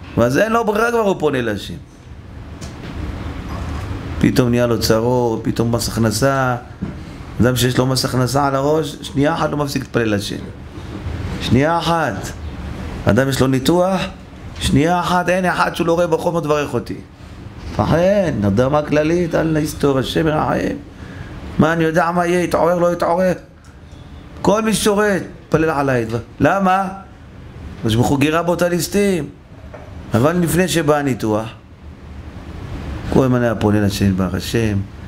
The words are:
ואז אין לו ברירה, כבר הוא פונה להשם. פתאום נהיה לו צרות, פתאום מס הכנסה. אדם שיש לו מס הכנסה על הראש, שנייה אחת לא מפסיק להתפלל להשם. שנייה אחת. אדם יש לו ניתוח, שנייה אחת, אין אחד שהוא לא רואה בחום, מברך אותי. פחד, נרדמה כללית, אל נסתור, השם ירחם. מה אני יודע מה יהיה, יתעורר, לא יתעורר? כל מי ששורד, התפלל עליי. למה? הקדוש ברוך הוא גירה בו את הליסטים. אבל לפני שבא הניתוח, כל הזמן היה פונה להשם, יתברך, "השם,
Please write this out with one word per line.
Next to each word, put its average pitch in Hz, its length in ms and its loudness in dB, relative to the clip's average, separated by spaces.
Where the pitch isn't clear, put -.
ואז 127 220 2
אין 220 140 2
לו 233 120 2
ברירה, 214 260 2
כבר 233 100 2
הוא 196 180 2
פונה 139 220 0
להשם. 104 340 -4
פתאום 123 320 4
נהיה 120 160 2
לו 113 140 0
צרות, 117 640 2
פתאום 117 320 -2
מס 110 140 -2
הכנסה. 123 680 0
אדם 123 160 4
שיש 123 220 2
לו 131 80 2
מס 131 180 0
הכנסה 127 420 2
על 135 80 0
הראש, 147 480 0
שנייה 143 320 0
אחת 156 160 -2
לא 147 60 -4
מפסיק 139 260 -2
להתפלל 117 280 0
להשם. 101 260 -2
שנייה 151 380 4
אחת. 156 520 -2
אדם 131 240 4
יש 131 120 0
לו 127 60 4
ניתוח, 170 540 2
שנייה 165 400 2
אחת, 170 280 0
אין 185 160 2
אחד 170 300 0
שהוא 170 120 -2
לא 170 60 4
רואה 175 140 4
בחום, 160 300 0
מברך 147 380 0
אותי. 110 220 -4
פחד, 175 640 2
נרדמה 127 420 2
כללית, 156 520 0
אל 156 240 2
נסתור, 147 400 0
השם 160 280 0
ירחם. 151 500 0
מה 156 140 4
אני 165 120 2
יודע 165 260 2
מה 175 160 0
יהיה, 175 160 2
יתעורר, 165 360 2
לא 175 140 4
יתעורר? 175 400 2
כל 214 200 4
מי 220 120 2
ששורד, 202 460 2
התפלל 160 240 2
עליי. 135 360 2
למה? 190 440 4
הקדוש 110 160 0
ברוך 120 120 4
הוא 143 120 2
גירה 156 240 2
בו 175 120 2
את 170 80 0
הליסטים. 175 680 0
אבל 147 220 4
לפני 170 320 2
שבא 151 280 2
הניתוח, 113 480 0
כל 139 120 6
הזמן 123 180 2
היה 117 120 2
פונה 104 260 2
להשם, 101 240 2
יתברך, 92 300 2
"השם, 104 440 0